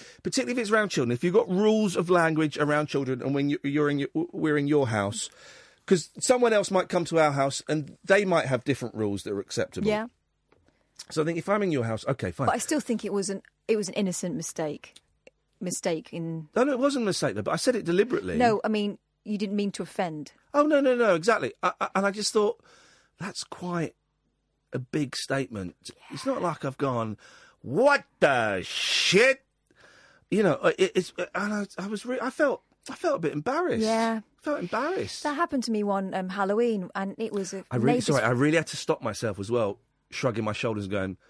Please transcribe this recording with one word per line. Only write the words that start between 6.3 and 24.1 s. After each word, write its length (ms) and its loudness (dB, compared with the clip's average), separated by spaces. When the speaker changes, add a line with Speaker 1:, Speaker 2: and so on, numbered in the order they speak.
Speaker 1:
else 180 4
might 200 2
come 160 0
to 120 0
our 140 6
house 380 -2
and 340 -4
they 220 6
might 200 4
have 200 0
different 280 -2
rules 300 -2
that 80 -8
are 80 -4
acceptable. 480 -4
Speaker 2:
Yeah. 200 0
Speaker 1:
So 120 -2
I 40 -2
think 120 -2
if 100 -6
I'm 160 0
in 80 0
your 140 0
house, 220 -4
okay, 240 -2
fine. 160 -2
Speaker 2:
But 80 2
I 40 -4
still 220 -2
think 240 -4
it 80 -6
was 160 -2
an, 120 -6
it 80 4
was 100 -2
an 80 -10
innocent 400 -2
mistake. 600 -8
Mistake 520 -4
in 420 -8
Speaker 1:
No, 100 4
no, 80 0
it 60 -2
wasn't 240 2
a 20 0
mistake, 300 0
though, 60 -4
but 100 -4
I 60 0
said 180 0
it 100 -4
deliberately. 520 0
Speaker 2:
No, 280 4
I 20 -2
mean, 300 -2
you 140 -4
didn't 180 -4
mean 160 0
to 100 -8
offend. 520 -6
Speaker 1:
Oh, 100 4
no, 180 4
no, 120 4
no, 220 4
exactly. 380 2
I, 80 2
I, 140 0
and 100 2
I 60 2
just 220 -4
thought, 280 2
that's 260 -10
quite 520 -6